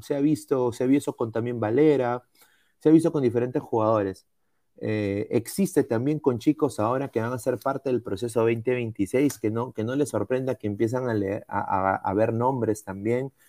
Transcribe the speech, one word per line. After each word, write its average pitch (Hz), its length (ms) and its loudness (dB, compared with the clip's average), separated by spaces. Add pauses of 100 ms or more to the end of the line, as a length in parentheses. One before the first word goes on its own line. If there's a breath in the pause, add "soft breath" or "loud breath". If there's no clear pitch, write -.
se - 140 -4
ha 139 40 -2
visto, 139 520 0
se 127 140 -2
vio 139 120 4
eso 135 180 -4
con 113 160 -4
también 117 280 -4
Valera, 123 640 2 (580 soft breath)
se - 80 4
ha 156 40 8
visto 165 200 6
con 151 100 0
diferentes 123 400 0
jugadores. 107 640 0 (540)
Eh, 104 500 -2
existe 160 540 0
también 135 360 -2
con 123 180 0
chicos 147 400 0
ahora 131 300 0
que 113 120 -2
van 117 120 -4
a 127 60 -6
ser 123 200 -2
parte 135 320 -4
del 120 120 0
proceso 113 420 -2
veinte 117 280 0
veintiséis, 123 640 0
que 107 120 -2
no, 117 220 -4
que 107 120 -6
no 127 120 -4
les 143 140 0
sorprenda 127 460 -2
que - 120 -8
empiezan 117 400 0
a 113 60 0
leer, 101 340 -2
a, 95 460 0
a, - 20 -2
a - 180 -2
ver 113 180 2
nombres 117 520 -2
también 113 480 -4 (160 soft breath)